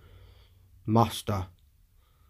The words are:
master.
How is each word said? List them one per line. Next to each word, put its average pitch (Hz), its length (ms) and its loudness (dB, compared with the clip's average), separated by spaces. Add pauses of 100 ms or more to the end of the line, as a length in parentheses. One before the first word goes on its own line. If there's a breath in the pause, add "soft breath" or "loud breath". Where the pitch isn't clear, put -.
(880)
master. 110 600 0 (800)